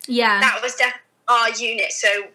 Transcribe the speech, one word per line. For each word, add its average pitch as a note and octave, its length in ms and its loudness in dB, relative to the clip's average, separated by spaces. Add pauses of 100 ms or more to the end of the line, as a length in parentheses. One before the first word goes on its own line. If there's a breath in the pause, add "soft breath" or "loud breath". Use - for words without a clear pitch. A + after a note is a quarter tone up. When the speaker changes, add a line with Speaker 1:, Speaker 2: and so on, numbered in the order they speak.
Speaker 1:
Yeah. A3+ 340 2
Speaker 2:
that B3+ 220 2
was B3 140 -4
def-, B3 160 0 (340)
our A#3 240 4
unit. A3+ 420 -4
So - 160 -2 (260)